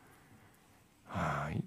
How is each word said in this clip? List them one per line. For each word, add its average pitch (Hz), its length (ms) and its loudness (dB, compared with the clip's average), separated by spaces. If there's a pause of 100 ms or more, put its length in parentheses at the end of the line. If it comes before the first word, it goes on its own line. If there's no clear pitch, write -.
(1080)
아, 76 420 2 (160)